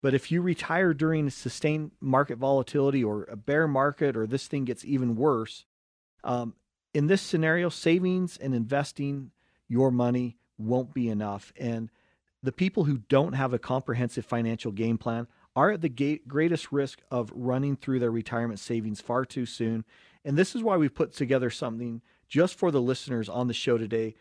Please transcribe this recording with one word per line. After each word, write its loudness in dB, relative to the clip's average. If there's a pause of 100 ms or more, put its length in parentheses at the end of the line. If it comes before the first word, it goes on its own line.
But 2
if 0
you 2
retire 2
during 2
a -2
sustained -4 (100)
market 2
volatility 2
or 0
a -14
bear 0
market, 2
or 0
this -4
thing -4
gets -4
even 0
worse, 0 (580)
um, -2 (380)
in 2
this 4
scenario, 2
savings 2
and -4
investing -2 (360)
your 4
money 0 (200)
won't -2
be 0
enough. -4
And -6 (520)
the -2
people 0
who 2 (100)
don't 4
have 0
a 0
comprehensive -2
financial -2
game 0
plan -4 (280)
are 4
at -4
the 0
ga-, -2
greatest 0
risk -4 (100)
of -2
running 0
through -2
their 2
retirement -2
savings -4
far 0
too -4
soon. -4 (400)
And 0
this 2
is -4
why 2
we've 4
put -2
together 0
something -8 (260)
just 2
for 2
the 4
listeners -2
on -2
the -2
show 2
today -2